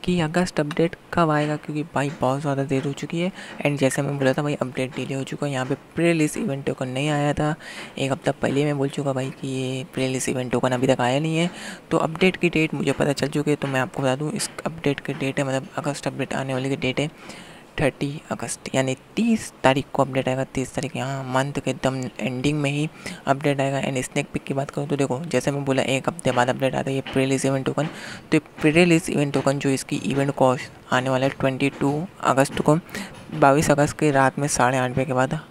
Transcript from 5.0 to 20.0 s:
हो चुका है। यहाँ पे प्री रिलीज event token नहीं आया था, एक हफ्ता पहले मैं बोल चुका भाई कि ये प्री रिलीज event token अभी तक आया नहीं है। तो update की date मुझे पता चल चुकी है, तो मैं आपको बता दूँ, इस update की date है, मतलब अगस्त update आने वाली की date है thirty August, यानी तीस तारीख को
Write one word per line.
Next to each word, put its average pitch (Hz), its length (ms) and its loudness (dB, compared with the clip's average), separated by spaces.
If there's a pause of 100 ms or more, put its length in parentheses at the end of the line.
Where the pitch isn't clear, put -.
हो 135 100 -4
चुका 147 240 -6
है। 143 60 -2
यहाँ 127 120 -2
पे 135 100 -2 (200)
प्री 165 100 2
रिलीज 160 320 2
event 139 280 -4
token 131 240 -4
नहीं 135 200 -2
आया 147 240 2
था, 151 200 0 (440)
एक 135 140 -2
हफ्ता - 220 0
पहले 139 320 0
मैं 147 120 0
बोल 139 120 0
चुका 139 240 -2
भाई 131 180 -4
कि - 160 -10
ये 131 360 -4 (100)
प्री 131 120 0
रिलीज 131 240 -2
event 123 220 -2
token 127 200 2
अभी 127 160 2
तक 131 140 4
आया 123 180 2
नहीं 160 180 0
है। 175 120 2 (420)
तो 165 80 2
update 175 380 2
की 175 120 2
date 160 240 2
मुझे 139 180 0
पता 143 220 2
चल 139 160 0
चुकी 147 220 0
है, 143 60 4
तो 143 100 -4
मैं 135 120 0
आपको 131 240 -2
बता 131 120 2
दूँ, 151 160 -4
इस - 180 -4 (160)
update 147 340 -2
की - 160 -6
date 139 240 -2
है, 139 80 0
मतलब 131 200 -2 (100)
अगस्त 143 300 -4
update 131 260 -4
आने 135 200 -2
वाली 131 160 -2
की 135 80 0
date 131 220 -2
है 147 100 0 (680)
thirty 143 420 -2 (100)
August, - 440 -8
यानी 131 200 2 (200)
तीस 220 360 0 (120)
तारीख 135 300 4
को 139 100 2